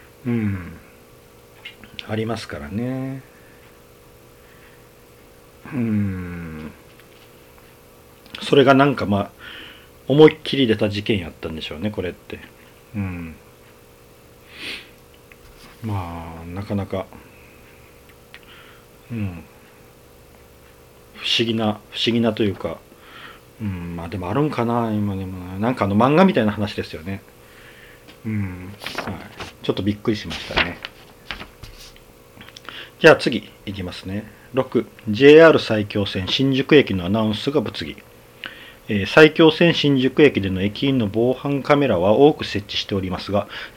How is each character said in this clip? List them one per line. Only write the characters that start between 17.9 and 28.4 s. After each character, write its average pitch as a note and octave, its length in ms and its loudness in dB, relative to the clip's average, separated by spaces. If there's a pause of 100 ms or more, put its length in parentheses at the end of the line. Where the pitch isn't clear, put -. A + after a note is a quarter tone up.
う - 20 -8
ん。 F#2 300 -8 (1700)
不 - 220 -6
思 A#2 80 0
議 A#2 80 -2
な、 A2 280 -2 (100)
不 - 160 -10
思 A#2 60 2
議 A#2 80 2
な A#2 100 2
と A2 120 -2
い G2+ 80 0
う F2+ 40 -8
か、 D#2+ 220 -10 (840)
う - 20 -6
ん、 F2 320 -8
ま E2 100 -10
あ - 40 -12
で G2 80 -8
も F2+ 120 -6
あ G#2 40 -4
る C#3 80 0
ん D3+ 80 0
か A#2+ 160 -2
な、 A#2 260 0
今 G#2 240 -2
で F#2+ 100 -6
も F#2 140 -12
な。 F2+ 200 -12
な A2+ 120 0
ん B2+ 40 -4
か G2+ 100 0
あ - 20 0
の G2 80 0
漫 C3 200 4
画 F#3 100 6
み F#3 80 2
た C3 80 2
い A2 40 2
な G#2 60 0
話 G2+ 240 -6
で G#2 80 -6
す - 100 -12
よ D#2+ 80 -14
ね。 F#2+ 200 -10 (1040)
う A2 40 -6
ん。 F#2+ 440 -6 (320)